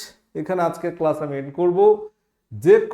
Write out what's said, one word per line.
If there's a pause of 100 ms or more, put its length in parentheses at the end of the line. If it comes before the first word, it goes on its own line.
(400)
এখানে
আজকের
ক্লাস
আমি
এন্ড
করব। (880)
যে (200)